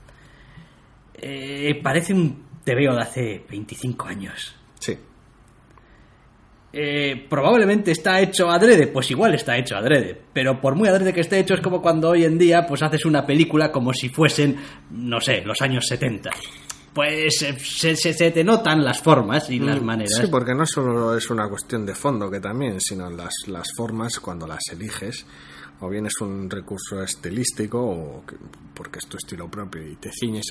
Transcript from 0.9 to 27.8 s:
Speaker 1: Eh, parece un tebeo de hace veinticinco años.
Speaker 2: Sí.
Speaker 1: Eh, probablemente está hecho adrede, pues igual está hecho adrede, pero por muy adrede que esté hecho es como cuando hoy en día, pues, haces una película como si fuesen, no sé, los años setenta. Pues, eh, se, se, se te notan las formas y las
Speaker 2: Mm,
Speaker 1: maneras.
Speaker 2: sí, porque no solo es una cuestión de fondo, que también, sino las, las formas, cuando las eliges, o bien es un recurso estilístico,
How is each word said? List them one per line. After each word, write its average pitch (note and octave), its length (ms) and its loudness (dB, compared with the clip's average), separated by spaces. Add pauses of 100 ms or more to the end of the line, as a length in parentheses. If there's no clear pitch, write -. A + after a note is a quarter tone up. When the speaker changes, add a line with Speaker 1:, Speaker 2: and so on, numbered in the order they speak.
Speaker 1:
Eh, C#3 680 -4
parece E3+ 320 0
un E3 300 0 (200)
tebeo C3+ 300 2
de A#2 80 0
hace A2+ 460 -6
veinticinco G#2 580 -8
años. - 480 -12 (240)
Speaker 2:
Sí. - 180 -6 (1800)
Speaker 1:
Eh, C#3+ 560 -2
probablemente G3 640 4
está F#3+ 280 2
hecho F#3 300 2
adrede, F3 380 6
pues C3 220 -4
igual E3 240 2
está B2+ 220 0
hecho B2+ 200 -2
adrede, A2+ 440 2 (120)
pero C3 280 0
por C3+ 160 2
muy G#3 120 4
adrede F#3+ 260 4
que E3+ 60 2
esté F3+ 200 2
hecho F#3 140 2
es F3+ 60 2
como F3+ 200 0
cuando E3 300 4
hoy E3+ 140 6
en D#3+ 120 4
día, E3+ 300 6
pues, C#3+ 160 -2
haces D#3 240 0
una D3 200 4
película D3+ 460 4
como B2+ 220 0
si B2+ 160 -4
fuesen, D3 460 4 (340)
no A#2 300 -4
sé, A2+ 240 0
los G#2+ 180 -4
años C3 260 0
setenta. A#2+ 420 -4 (600)
Pues, D#3 500 0
eh, C#3+ 160 -2
se, - 380 0
se, D#3+ 160 0
se E3 200 4
te D#3+ 120 4
notan E3 400 4
las B2 160 0
formas C#3 500 4
y B2+ 100 -2
las C#3+ 200 0
Speaker 2:
Mm, A#2 40 -2
Speaker 1:
maneras. A2 360 -2
Speaker 2:
sí, G#3 100 4
porque B2+ 240 0
no D#3 120 2
solo A#2+ 500 0
es A2+ 140 -4
una G#2+ 180 -2
cuestión A2 380 -6
de F#2+ 80 -6
fondo, G#2+ 360 -2
que G2 100 -8
también, G#2 400 -4
sino F#2 300 -6
las, E2+ 220 -10 (140)
las F2+ 300 -10
formas, A2+ 440 -6
cuando E2+ 260 -10
las D#2 140 -10 (120)
eliges, G2 520 -12 (560)
o F#2 80 -8
bien G#2 180 -6
es - 140 -6
un G2 300 -8
recurso G2 520 -10
estilístico, G#2+ 800 -6